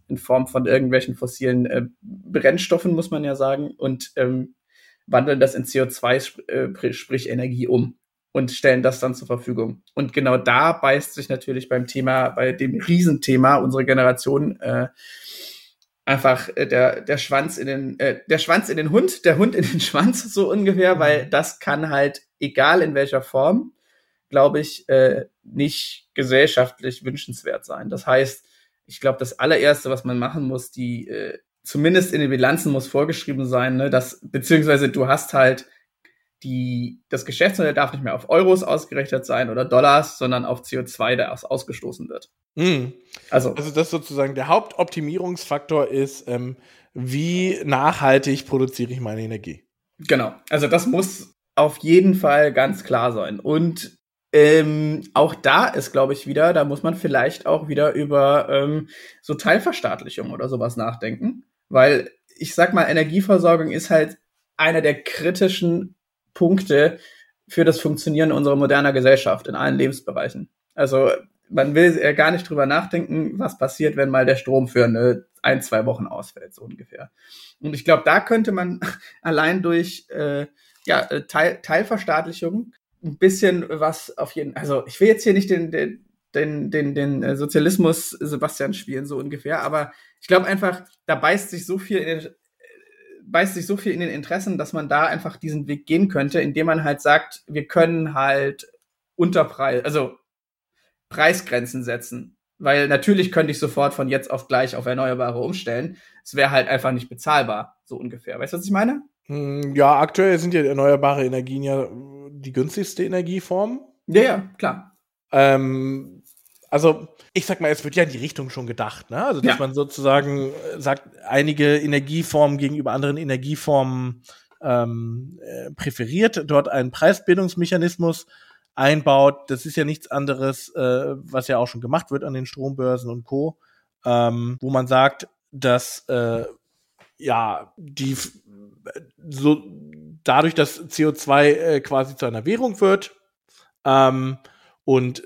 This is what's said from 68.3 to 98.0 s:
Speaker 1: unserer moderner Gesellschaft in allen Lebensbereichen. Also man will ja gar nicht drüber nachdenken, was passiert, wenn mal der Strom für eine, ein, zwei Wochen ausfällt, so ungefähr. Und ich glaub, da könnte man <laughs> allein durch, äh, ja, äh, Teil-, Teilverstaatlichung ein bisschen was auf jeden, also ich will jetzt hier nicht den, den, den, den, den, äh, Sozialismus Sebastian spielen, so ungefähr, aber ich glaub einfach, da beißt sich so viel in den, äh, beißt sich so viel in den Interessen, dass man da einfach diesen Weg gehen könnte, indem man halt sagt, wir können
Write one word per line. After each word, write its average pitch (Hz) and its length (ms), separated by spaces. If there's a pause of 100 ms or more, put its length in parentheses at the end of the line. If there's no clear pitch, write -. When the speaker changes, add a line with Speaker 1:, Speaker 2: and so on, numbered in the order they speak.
Speaker 1:
unserer 143 240
moderner 143 380
Gesellschaft 131 540
in - 60
allen 135 220
Lebensbereichen. 135 720 (260)
Also 135 360 (400)
man 143 240
will 170 280
ja 147 100
gar 151 180
nicht 175 180
drüber 143 160
nachdenken, 160 760
was 240 200
passiert, 147 380
wenn 139 120
mal 131 160
der 131 120
Strom 131 300
für 123 200
eine, 117 400 (160)
ein, 131 180
zwei 110 240
Wochen 113 220
ausfällt, - 480
so - 80
ungefähr. - 480 (500)
Und 151 140
ich 131 100
glaub, 156 220
da 170 140
könnte 220 300
man 180 300 (220)
<laughs> - 180
allein 165 400
durch, 175 480
äh, 143 380 (400)
ja, 160 140 (100)
äh, 143 160
Teil-, 165 340
Teilverstaatlichung 175 1120 (320)
ein 151 140
bisschen 185 500
was 156 480
auf 143 160
jeden, 143 240
also 139 300
ich - 140
will 196 80
jetzt 220 160
hier 202 100
nicht 196 160
den, 170 200
den, 151 360 (280)
den, 151 360
den, 143 240
den, 143 280
äh, 135 140
Sozialismus 160 720
Sebastian 143 640
spielen, 135 320
so 143 140
ungefähr, 143 440
aber 147 300 (260)
ich - 100
glaub 185 160
einfach, 190 380 (220)
da 156 120
beißt 185 340
sich 175 160
so 180 100
viel 190 220
in 156 80
den, 160 140
äh, 160 100 (920)
beißt 190 300
sich 175 120
so 202 100
viel 202 160
in 170 80
den 175 80
Interessen, 170 480
dass 147 160
man 151 160
da 147 180
einfach 156 300
diesen 151 300
Weg 143 180
gehen 175 240
könnte, 143 320
indem 147 260
man 160 180
halt 147 160
sagt, - 480
wir 147 180
können 165 480